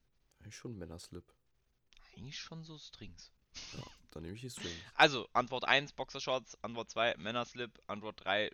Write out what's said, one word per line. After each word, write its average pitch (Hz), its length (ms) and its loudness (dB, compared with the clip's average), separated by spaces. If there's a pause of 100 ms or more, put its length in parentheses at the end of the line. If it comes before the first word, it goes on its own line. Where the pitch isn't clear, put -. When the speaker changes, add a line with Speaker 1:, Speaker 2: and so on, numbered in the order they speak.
(400)
Speaker 1:
Eigentlich 107 160 -14
schon 120 220 -10
Männerslip. 85 460 -10 (920)
Speaker 2:
Eigentlich 139 240 -10
schon 165 240 -10
so 156 160 -14
Strings. - 520 -14 (420)
Speaker 1:
Ja, - 100 -6 (260)
dann 78 140 -10
nehme 87 120 -8
ich 117 60 -12
die 127 80 -8
Strings. 85 320 -8 (140)
Speaker 2:
Also, 139 380 8
Antwort 123 320 2
eins, 139 280 6
Boxershorts. - 680 -2
Antwort 117 260 -4
zwei, 113 280 4
Männerslip. 117 680 -4
Antwort 104 380 -8
drei, 101 300 4